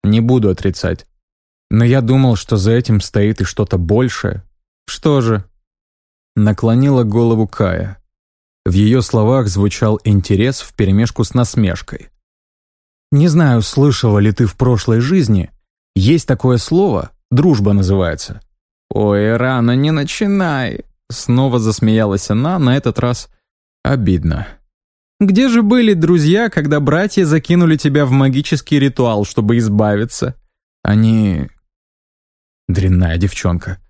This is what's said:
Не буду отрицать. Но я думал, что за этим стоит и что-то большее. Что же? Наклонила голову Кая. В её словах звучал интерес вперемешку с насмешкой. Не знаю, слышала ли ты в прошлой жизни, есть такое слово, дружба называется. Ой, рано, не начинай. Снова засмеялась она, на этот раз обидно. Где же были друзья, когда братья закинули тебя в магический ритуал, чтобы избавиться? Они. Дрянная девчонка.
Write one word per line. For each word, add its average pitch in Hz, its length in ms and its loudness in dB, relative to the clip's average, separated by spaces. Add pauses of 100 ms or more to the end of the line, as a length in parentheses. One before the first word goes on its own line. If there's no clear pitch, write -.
Не 107 160 2
буду 117 300 2
отрицать. 92 560 -4 (640)
Но 113 140 2
я 120 180 2
думал, 127 340 2
что 107 220 -2
за 101 140 0
этим 117 300 0
стоит 104 400 -2
и 92 40 -2
что-то 95 320 -4
большее. 104 680 -2 (420)
Что 143 360 0
же? 110 220 -2 (920)
Наклонила 117 680 2
голову 110 440 0
Кая. 95 540 -4 (640)
В 87 80 0
её 107 280 4
словах 117 460 0
звучал 101 560 -2
интерес 104 560 0
вперемешку 104 640 -2
с - 100 -6
насмешкой. - 760 -4 (1000)
Не 147 160 4
знаю, 151 340 2
слышала 123 580 2
ли 104 120 2
ты 117 140 0
в 95 100 -4
прошлой 117 440 0
жизни, 120 500 0 (460)
есть 127 320 2
такое 127 300 0
слово, 160 540 -2 (200)
дружба 123 420 2
называется. 92 680 -2 (480)
Ой, 104 480 0
рано, 123 380 0
не 143 160 0
начинай. 160 960 -4 (240)
Снова 123 500 0
засмеялась 110 680 0
она, 143 300 -2
на 127 160 2
этот 135 240 -4
раз 123 300 -4 (540)
обидно. 87 640 -2 (720)
Где 208 300 2
же 233 140 2
были 220 300 2
друзья, 175 560 2
когда 147 300 -2
братья 170 460 0
закинули 160 500 2
тебя 147 300 0
в 127 60 -2
магический 135 680 0
ритуал, 120 460 0
чтобы 117 320 0
избавиться? 110 800 -2 (480)
Они. 107 680 0 (1200)
Дрянная 90 500 0
девчонка. 87 600 -4 (100)